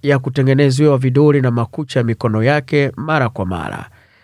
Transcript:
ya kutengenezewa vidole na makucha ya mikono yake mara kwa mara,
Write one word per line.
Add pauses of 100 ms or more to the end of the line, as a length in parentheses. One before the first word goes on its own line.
ya
kutengenezewa
vidole
na
makucha
ya
mikono
yake
mara
kwa
mara, (340)